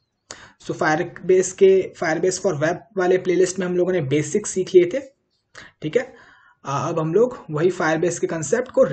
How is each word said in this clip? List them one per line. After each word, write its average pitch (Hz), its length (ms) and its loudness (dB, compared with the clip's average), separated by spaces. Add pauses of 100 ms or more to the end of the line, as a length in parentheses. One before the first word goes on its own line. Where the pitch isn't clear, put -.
(680)
So 156 160 -6
Firebase 175 680 0 (100)
के, 190 100 8 (260)
Firebase 175 440 -2
for 180 200 0
Web 165 220 -2 (140)
वाले 180 200 2
playlist 180 400 0
में 185 80 -2
हम 180 100 -2
लोगों 180 160 0
ने 180 160 0
बेसिक्स 151 420 -2
सीख 185 240 0
लिए 175 200 6
थे, 277 60 -2 (840)
ठीक 156 140 0
है। - 180 -4 (500)
आ, 139 140 -4 (100)
अब 165 100 -4
हम 160 160 -2
लोग 240 240 0 (120)
वही 156 200 0 (100)
Firebase 165 380 -2
के 180 80 -4
कॉन्सेप्ट 175 440 -4
को 262 220 4